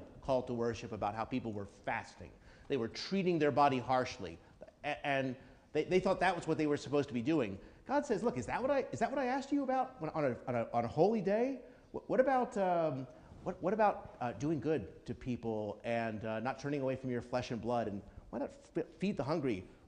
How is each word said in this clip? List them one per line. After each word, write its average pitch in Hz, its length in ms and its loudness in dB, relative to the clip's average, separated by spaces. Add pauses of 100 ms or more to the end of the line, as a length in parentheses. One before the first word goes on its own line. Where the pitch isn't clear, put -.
(240)
call 131 180 2
to 123 120 -4
worship 117 380 -2
about 104 220 -2
how 110 100 -2
people 117 280 -4
were 101 160 -6 (180)
fasting. 104 460 -6 (360)
They 139 100 0
were 113 100 0
treating 180 500 0
their 147 140 6
body 139 260 6
harshly, 113 640 -2 (440)
a-, 143 220 -4
and 135 300 0 (380)
they, 156 100 2
they 175 160 4
thought 185 220 0
that 180 140 4
was 170 120 -6
what 160 100 2
they 156 80 2
were 147 120 2
supposed 135 320 0
to - 40 -8
be 120 80 0
doing. 113 380 2 (260)
God 285 180 2
says, 208 200 0
"Look, 131 160 0
is 117 80 -6
that 143 120 -2
what 254 120 0
I, 277 200 2
is 123 60 -6
that 226 140 0
what 277 80 -2
I 254 80 0
asked 254 240 -2
you 285 100 2
about 262 400 -2
when, 156 140 -4
on 156 100 2
a, 123 100 2 (120)
on 123 80 0
a, 117 180 2
on 120 120 2
a - 20 -2
holy 185 340 4
day? 220 380 2 (320)
Wh-, - 180 -8
what 202 100 2
about, 254 380 4
um, 165 480 2 (380)
what, 185 180 -6
what 180 120 2
about, 208 480 2
uh, 123 100 -2
doing 143 280 0
good 131 280 0 (180)
to 120 80 -6
people 113 720 -4
and, 113 420 -2
uh, 110 140 -2
not 123 180 -4
turning 143 240 -2
away 131 140 0
from 127 160 -4
your 120 100 0
flesh 123 300 -4
and 113 100 -4
blood? 113 260 0
And 101 140 -6 (300)
why 226 80 -6
not - 140 -6 (220)
f-, 170 100 -2 (120)
feed 202 200 0
the 135 60 0
hungry? 131 400 0 (240)